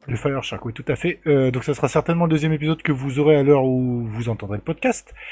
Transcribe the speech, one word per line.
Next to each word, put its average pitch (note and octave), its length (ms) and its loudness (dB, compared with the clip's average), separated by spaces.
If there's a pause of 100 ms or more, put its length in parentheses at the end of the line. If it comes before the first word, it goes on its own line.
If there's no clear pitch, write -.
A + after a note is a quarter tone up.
Le A#2+ 80 -4
Fire C3+ 280 -4
Shark, - 220 -10
oui, A2+ 80 -8
tout - 140 -14
à C#3 80 0
fait. F3 320 -4
Euh, C3+ 240 4
donc B2+ 120 -4
ça D3 120 -2
sera - 120 -2
certainement E3+ 380 0
le D#3+ 60 0
deuxième D#3 220 2
épisode D#3 280 -2
que D3+ 100 -2
vous C3+ 280 -2
aurez D3+ 160 6
à C#3+ 80 4
l'heure C#3 220 6
où B2+ 420 0
vous A2+ 220 -6
entendrez G#2 280 -4
le G2 60 -10
podcast. - 500 -4 (180)